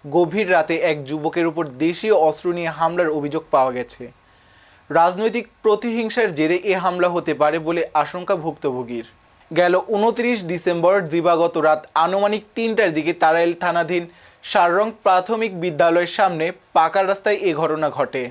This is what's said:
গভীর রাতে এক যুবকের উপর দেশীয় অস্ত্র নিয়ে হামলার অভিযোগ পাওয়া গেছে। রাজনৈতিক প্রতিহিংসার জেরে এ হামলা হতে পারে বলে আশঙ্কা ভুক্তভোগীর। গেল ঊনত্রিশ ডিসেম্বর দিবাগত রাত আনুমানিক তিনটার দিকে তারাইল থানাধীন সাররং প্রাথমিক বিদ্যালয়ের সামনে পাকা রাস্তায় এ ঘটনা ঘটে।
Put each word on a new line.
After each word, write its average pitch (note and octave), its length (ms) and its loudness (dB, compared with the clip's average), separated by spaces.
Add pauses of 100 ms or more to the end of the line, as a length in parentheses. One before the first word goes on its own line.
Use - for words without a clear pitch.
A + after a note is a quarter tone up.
গভীর F3 460 0
রাতে E3 300 2
এক D#3+ 220 0
যুবকের D#3 440 -4
উপর E3 160 -4 (140)
দেশীয় F3 420 0
অস্ত্র D#3 340 0
নিয়ে E3+ 240 -4
হামলার E3 320 0
অভিযোগ D3+ 420 -4
পাওয়া C3 200 2
গেছে। B2 320 -10 (880)
রাজনৈতিক F#3 560 0 (160)
প্রতিহিংসার A3 760 0
জেরে D#3 280 2
এ G3 120 0
হামলা F3+ 340 0
হতে E3+ 240 -2
পারে D3+ 260 2
বলে E3 220 -2 (120)
আশঙ্কা F3+ 420 -2
ভুক্তভোগীর। B2+ 680 -6 (460)
গেল F3 220 2 (160)
ঊনত্রিশ A3+ 560 0
ডিসেম্বর F3 500 0 (140)
দিবাগত E3+ 480 0
রাত D#3 240 2 (140)
আনুমানিক G3 480 0 (100)
তিনটার A3 400 0
দিকে D#3+ 200 -2
তারাইল E3+ 400 4
থানাধীন E3+ 500 -2 (400)
সাররং F#3 440 2 (140)
প্রাথমিক G#3 580 2
বিদ্যালয়ের E3+ 580 2
সামনে F3 280 0 (280)
পাকা D#3+ 300 2
রাস্তায় G3 360 0 (100)
এ - 40 2
ঘটনা D#3 360 -2
ঘটে। C3 420 -4